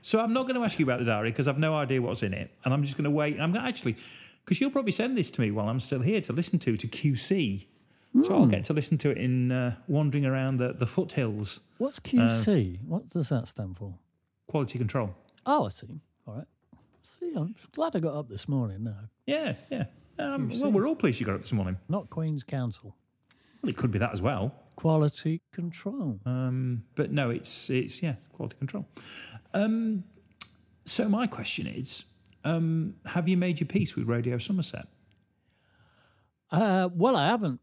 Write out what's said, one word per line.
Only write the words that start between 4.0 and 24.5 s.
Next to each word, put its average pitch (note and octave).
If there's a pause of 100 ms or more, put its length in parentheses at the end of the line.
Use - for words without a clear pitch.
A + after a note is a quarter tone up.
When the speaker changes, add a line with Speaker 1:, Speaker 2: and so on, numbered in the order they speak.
Speaker 1:
'cause -
you'll C4+
probably A#3+
send B3
this -
to -
me G#2+
while G#2
I'm B2
still C3+
here F#3
to -
listen E3+
to, A2+
to A#2
Q C#3
C. A#2 (560)
So F#4
I'll B3
Speaker 2:
Hmm. A2+
Speaker 1:
get G2
to -
listen D3
to D3
it B2+
in, B2+
uh, B2 (120)
wandering C#3+
around C3+
the, B2
the A#2+
foothills. A2 (200)
Speaker 2:
What's C4+
Q A#3 (180)
C? G#2+
Speaker 1:
Uh, B2
Speaker 2:
What D#3+
does D#3+
that C3
stand F#2
for? F#2+ (520)
Speaker 1:
Quality C3
control. A2 (320)
Speaker 2:
Oh, C#4
I G2
see. - (280)
All G#2
right. C3+ (540)
See, F4
I'm F3 (180)
glad D#4+
I F3+
got D#3
up D3
this -
morning A2+
now. G#2+ (160)
Speaker 1:
Yeah, D4 (140)
yeah. A#3+ (320)
Um, C#4
Speaker 2:
Q A#3
C. C4
Speaker 1:
well, C#4+
we're G3+
all D#4+
pleased B2+
you A2
got G2
up F#2
this -
morning. F#2 (100)
Speaker 2:
Not F#3+
Queen's D#3
Counsel. A#2+ (640)
Speaker 1:
Well, B3
it -
could B2
be F2+
that A#2
as F2+
well. A#2 (220)